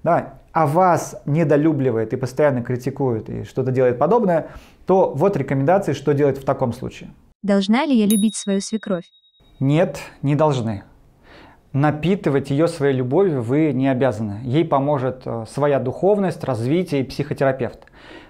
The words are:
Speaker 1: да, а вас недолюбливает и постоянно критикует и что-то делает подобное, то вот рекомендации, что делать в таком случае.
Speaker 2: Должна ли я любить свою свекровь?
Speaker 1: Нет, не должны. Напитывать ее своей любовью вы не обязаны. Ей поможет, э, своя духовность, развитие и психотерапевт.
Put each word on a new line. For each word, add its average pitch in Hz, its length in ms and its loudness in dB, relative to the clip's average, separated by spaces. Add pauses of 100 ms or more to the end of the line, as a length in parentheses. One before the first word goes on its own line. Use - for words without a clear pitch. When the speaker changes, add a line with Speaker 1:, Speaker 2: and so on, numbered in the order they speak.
Speaker 1:
да, 160 300 0 (180)
а 160 140 2
вас 170 600 2
недолюбливает 143 840 2
и 131 40 -4
постоянно 127 460 0
критикует 123 680 -4
и 117 160 -8
что-то 131 280 -4
делает 123 260 2
подобное, 170 480 2 (400)
то 185 280 4
вот 190 220 2
рекомендации, 147 560 0
что 147 220 0
делать 139 240 2
в - 60 -14
таком 131 280 -2
случае. - 380 -12 (320)
Speaker 2:
Должна 202 420 2
ли 277 120 2
я 214 100 4
любить 208 300 0
свою 196 240 -2
свекровь? 196 500 -6 (480)
Speaker 1:
Нет, 147 400 2 (240)
не 143 140 0
должны. 123 480 0 (880)
Напитывать 151 800 0
ее 147 180 2
своей 139 260 0
любовью 135 480 0
вы 143 300 0
не 131 160 0
обязаны. 113 560 -2
Ей 139 200 0
поможет, 135 600 -2
э, 117 280 -8
своя 139 280 2
духовность, 175 640 0
развитие 135 560 0
и 131 40 0
психотерапевт. 135 800 -4 (440)